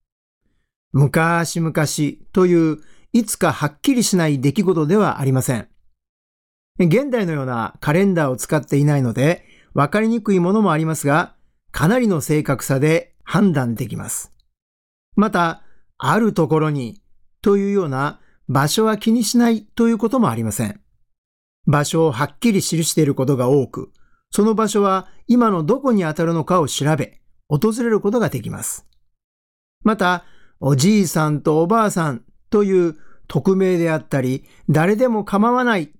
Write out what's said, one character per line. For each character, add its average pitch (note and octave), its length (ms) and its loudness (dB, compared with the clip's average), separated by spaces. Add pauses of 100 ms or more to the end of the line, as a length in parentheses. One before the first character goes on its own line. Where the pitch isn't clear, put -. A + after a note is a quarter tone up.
(920)
昔 E3 680 0
々 D#3+ 140 -2 (580)
と F#3 140 4
い E3 260 4
う、 D3+ 60 -6 (340)
い A3+ 120 2
つ - 120 -8
か E3+ 160 0
は - 140 -4
っ - 140 -8
き C#4 140 0
り A#3+ 80 2
し - 140 0
な E3 120 2
い C#3+ 120 0
出 C#3 120 0
来 G#3 100 0
事 E3+ 240 0
で F3+ 100 2
は F#3 240 0
あ C#3 40 -2
り C3+ 80 0
ま C3 100 0
せ C3 140 -2
ん。 G2+ 120 -10 (1120)
現 G3+ 320 2
代 A3+ 160 -2
の E3 60 -4
よ C#3+ 120 -4
う - 20 -6
な A#2+ 340 -6
カ D3+ 120 -2
レ F#3 120 2
ン G3 100 2
ダ D#3 140 0
ー - 20 -2
を B2+ 60 -4
使 - 180 -6
っ D3 100 0
て D3 120 -2
い C#3+ 80 2
な D3 120 2
い C#3 60 0
の A#2 100 -2
で、 C#3+ 320 0 (300)
わ C#3+ 140 0
か G3+ 120 0
り A3 80 0
に A#3 140 -2
く G3+ 120 0
い F#3 60 2
も F3 120 0
の A3 100 2
も F#3+ 100 2
あ D3+ 40 0
り D#3+ 80 0
ま D#3+ 100 -2
す C#3+ 120 -6
が、 D3+ 280 0 (360)
か C#3+ 180 0
な B3 100 2
り A#3+ 100 2
の E3+ 120 0
正 D3+ 220 0
確 C3 220 -4
さ C3+ 160 0
で D#3+ 420 0
判 G3+ 300 2
断 B2+ 220 -2
で A#2 120 -6
き A2 100 -10
ま G2+ 120 -10
す。 - 240 -12 (840)
ま G#3 160 2
た、 F3 320 -2 (360)
あ D3 200 0
る A3 140 2
と D#3+ 160 0
こ D#3 100 2
ろ D#3 120 0
に B2+ 300 -6 (420)
と G3+ 140 2
い G3 120 0
う - 20 -2
よ G3 140 0
う D3+ 40 -6
な C3+ 320 -4 (280)
場 C#3 200 0
所 A3 160 0
は G#3+ 140 0
気 A3 140 0
に A#3 120 2
し A#3+ 140 0
な A#3+ 120 4
い G#3+ 120 -2
と - 260 0
い A#3 40 2
う A3+ 60 0
こ A3+ 100 -2
と B3+ 120 0
も F3+ 100 2
あ A2+ 40 -4
り A2+ 100 -4
ま A2 80 -4
せ A2+ 140 -4
ん。 G2+ 140 -10 (840)
場 D3 180 2
所 D#3+ 220 0
を D3 60 0
は A2+ 120 -4
っ - 140 -10
き A#3 140 2
り F#3+ 100 2
記 E3 220 -2
し - 100 -4
て D#3+ 80 2
い D3+ 40 2
る C#3 80 0
こ C3 120 -2
と C#3 100 0
が B2 120 0
多 C3+ 180 2
く、 - 260 -14 (380)
そ - 120 0
の A3 120 2
場 G#3 140 0
所 G#3 140 0
は F#3+ 260 0 (180)
今 A#3 240 2
の E3+ 140 -2
ど A#3+ 160 0
こ C4+ 120 0
に G3 120 2
あ D#3 100 -4
た E3 100 -2
る E3+ 80 -2
の D#3+ 120 -2
か F3+ 160 2
を C#3 80 0
調 D3 280 -2
べ、 - 240 -8 (280)
訪 D3 300 0
れ A#3 120 -2
る G3+ 100 2
こ G3+ 100 -2
と A#3 100 0
が F3 80 0
で B2+ 120 -6
き G#2+ 100 -10
ま - 120 -12
す。 - 240 -12 (960)
ま G#3+ 140 0
た、 F3+ 280 -2 (360)
お C#3 160 0
じ G3+ 260 2
い F3+ 40 0
さ D#3 220 -2
ん D3 140 -2
と D#3+ 200 2
お E3+ 40 0
ば A3 180 2
あ G3+ 60 0
さ D#3+ 200 -2
ん A#2 120 -8 (280)
と G#3 140 2
い F#3 240 2
う D#3 80 -8 (320)
匿 F#3+ 280 0
名 F#3 220 0
で E3 120 0
あ D#3+ 60 -2
っ D3+ 100 -8
た C#3 140 -2
り、 B2+ 240 -4 (260)
誰 E3 260 2
で B3+ 120 2
も G#3+ 160 -2
構 G#3 280 0
わ B3 120 0
な A3+ 140 0
い D3+ 220 -8